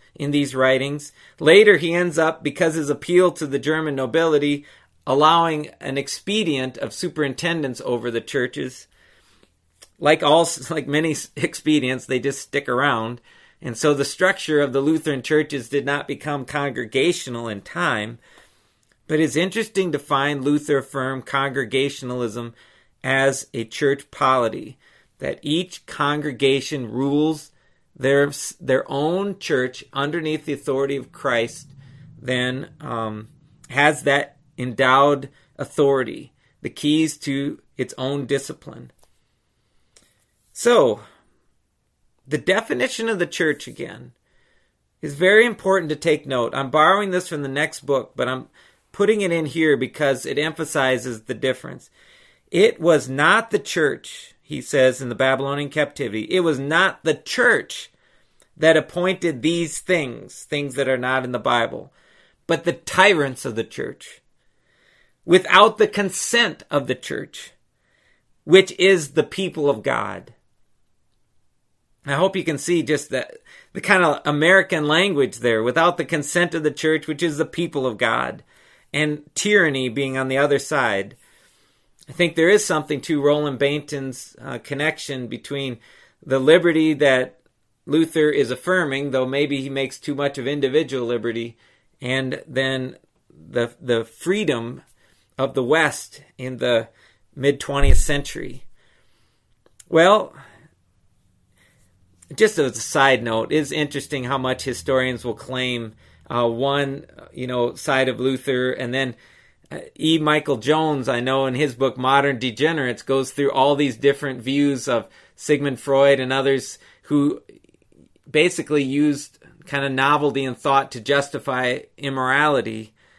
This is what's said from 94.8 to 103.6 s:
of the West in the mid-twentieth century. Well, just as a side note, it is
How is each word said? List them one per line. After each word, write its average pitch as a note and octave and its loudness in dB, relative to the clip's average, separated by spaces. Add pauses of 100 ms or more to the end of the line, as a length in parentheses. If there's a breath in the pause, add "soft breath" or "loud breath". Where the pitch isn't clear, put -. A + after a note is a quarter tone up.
of C3 -2
the C3 -2
West D3 0 (160)
in B2+ -10
the A#2+ 0 (460 soft breath)
mid-twentieth C#3 6
century. - 0 (1200)
Well, F#3 4 (2000 loud breath)
just G#3+ 2
as C3 0
a - -8
side C3+ 2
note, A2+ -2
it D3+ 2
is C#3+ -2